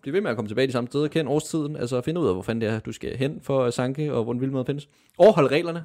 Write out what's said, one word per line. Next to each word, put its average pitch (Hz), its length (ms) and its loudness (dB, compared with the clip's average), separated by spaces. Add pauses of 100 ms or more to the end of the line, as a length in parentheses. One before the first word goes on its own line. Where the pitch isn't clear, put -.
Bliv 139 120 -8
ved 196 80 0
med 196 100 -4
at 113 40 -2
komme 110 140 -4
tilbage 123 180 0
de 127 40 -2
samme 120 160 -2
steder. 147 200 -2
Kend 151 220 -2
årstiden. 151 460 -2
Altså 123 260 -2
find 160 160 -2
ud 160 100 2
af, 92 60 4
hvor 92 80 -2
fanden 113 200 -2
det 107 80 0
er, 110 100 -2
du 117 120 -10
skal - 260 -8
hen 139 260 -2
for 135 220 2
at 120 80 0
sanke, 135 400 -2
og 120 100 0
hvor 120 100 -4
den 123 80 -2
vilde 135 120 -2
mad 127 120 -2
findes. 147 220 -6 (300)
Overhold 170 340 8
reglerne. 170 340 -2